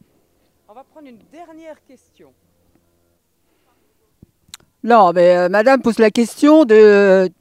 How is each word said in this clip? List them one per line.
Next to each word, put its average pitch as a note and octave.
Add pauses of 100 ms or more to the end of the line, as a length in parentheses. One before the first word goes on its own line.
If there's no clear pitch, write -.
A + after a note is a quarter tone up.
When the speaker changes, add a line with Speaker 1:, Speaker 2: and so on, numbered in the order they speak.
(680)
Speaker 1:
On G#3
va C4+
prendre D4+
une A#3+ (160)
dernière D#4+ (120)
question. G3 (2500)
Speaker 2:
Non, G#3+
mais, F3+
euh, F3+
madame A3
pose A3+
la A3
question D4
de, G3+ (100)